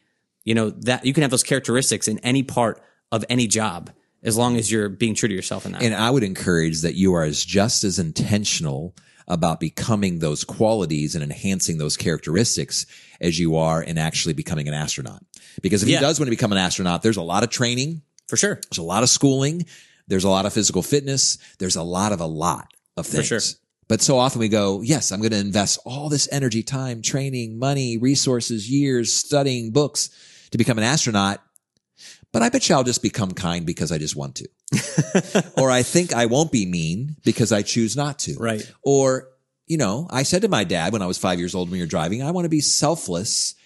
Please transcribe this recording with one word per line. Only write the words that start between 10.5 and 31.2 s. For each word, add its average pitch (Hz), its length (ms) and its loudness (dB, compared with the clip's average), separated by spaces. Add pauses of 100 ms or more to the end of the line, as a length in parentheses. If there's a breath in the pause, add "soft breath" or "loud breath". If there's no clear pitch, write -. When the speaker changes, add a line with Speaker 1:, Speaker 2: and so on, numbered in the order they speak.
Speaker 2:
and 82 80 -4
enhancing 85 580 -4
those 76 180 -4
characteristics 82 880 -2 (340 loud breath)
as 85 180 0
you 82 200 2
are 80 260 0
in 82 140 -6
actually 80 360 -2
becoming 73 360 -6
an 73 40 -4
astronaut. 71 480 -8 (400 loud breath)
Because 95 220 2
if 131 60 4
Speaker 1:
Yeah. 165 80 6
Speaker 2:
he 147 80 0
does 156 120 2
wanna 147 120 0
become 113 240 2
an 98 40 4
astronaut, 90 460 0
there's 110 140 4
a 95 40 -2
lot 87 220 0
of 117 60 0
training. 131 540 -2 (240)
Speaker 1:
For 120 100 -6
sure. 202 240 0 (100)
Speaker 2:
There's - 60 -6
a 87 60 -8
lot 95 200 0
of 123 60 4
schooling. 139 560 2 (420 loud breath)
There's 95 160 0
a 98 60 4
lot 95 160 4
of 101 80 -2
physical 95 280 2
fitness. 139 560 0 (220 loud breath)
There's 92 160 -2
a 85 80 -4
lot 90 300 0
of, 85 80 -4
a 82 40 -4
lot 78 460 -4 (240)
of 85 100 -6
Speaker 1:
For - 160 -6
Speaker 2:
things. - 60 -2
Speaker 1:
sure. 113 140 -2 (480)
Speaker 2:
But 110 120 2
so 139 160 4
often 123 220 2
we 110 80 2
go, 101 340 2
"Yes, 123 300 0
I'm 98 100 -4
gonna 110 140 0
invest 101 500 0
all 143 220 -8
this 147 240 0
energy, 123 320 0
time, 131 380 -6
training, 123 580 -4
money, 131 380 0
resources, 120 720 0
years, 131 440 2
studying 127 580 0
books 143 380 0 (420 loud breath)
to 117 60 -2
become 117 200 4
an 107 80 2
astronaut. 104 560 2 (920 loud breath)